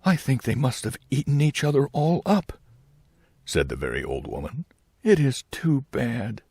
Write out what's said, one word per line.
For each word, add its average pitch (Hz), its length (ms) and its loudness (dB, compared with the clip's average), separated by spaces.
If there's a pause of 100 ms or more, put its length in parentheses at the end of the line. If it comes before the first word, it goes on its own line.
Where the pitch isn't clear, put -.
I 185 120 4
think 131 260 0
they 113 120 -2
must 123 300 -2
have - 140 -6 (120)
eaten 143 300 0
each 151 220 2
other 143 260 2
all 156 380 0
up, - 320 0 (840)
said 71 240 0
the 69 80 -6
very 65 260 -4
old 65 240 -6
woman. - 380 -8 (380)
It 208 180 4
is 135 300 0
too 147 400 0
bad. 117 600 -4